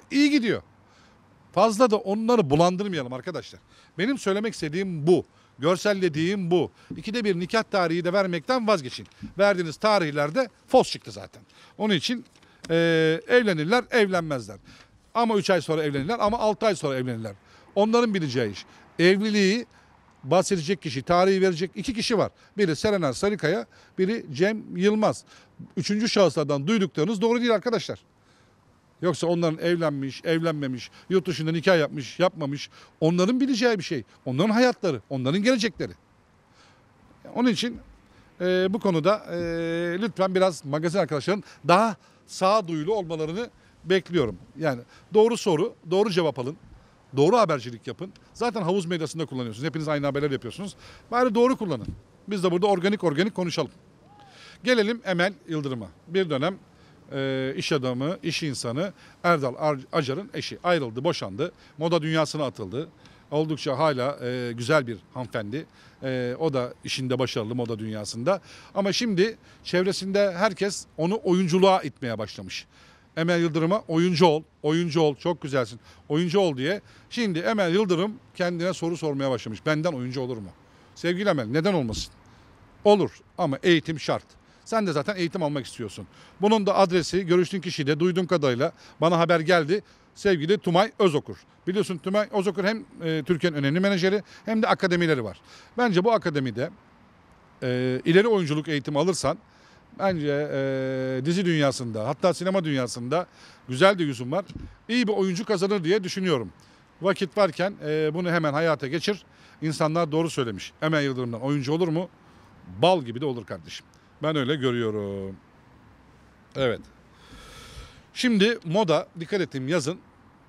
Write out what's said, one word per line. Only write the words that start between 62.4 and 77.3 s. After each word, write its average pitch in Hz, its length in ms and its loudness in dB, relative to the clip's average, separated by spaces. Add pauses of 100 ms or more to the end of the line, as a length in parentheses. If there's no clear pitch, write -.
atıldı. 113 440 -8 (420)
Oldukça 151 460 -2
hala, 139 440 0
e, 123 300 -6
güzel 120 360 0
bir 113 100 -8 (160)
hanımefendi. 120 520 -8 (380)
E, 127 360 -4
o 160 140 0
da 127 200 -2 (100)
işinde 127 360 -2
başarılı 120 360 -2
moda 117 240 -4
dünyasında. 110 640 -4 (340)
Ama 196 180 0
şimdi 220 440 0 (260)
çevresinde 190 760 0
herkes 196 480 -2 (120)
onu 180 260 0
oyunculuğa 185 580 4
itmeye 123 360 -6
başlamış. 101 480 -10 (520)
Emel 170 240 2
Yıldırım'a 165 460 0
"Oyuncu 170 380 4
ol, 156 180 4 (200)
oyuncu 160 380 0
ol, 147 140 4
çok 165 260 -4
güzelsin, 123 380 -2 (300)
oyuncu 170 300 0
ol." 165 180 2
diye. 165 240 -2 (280)
Şimdi 202 300 -2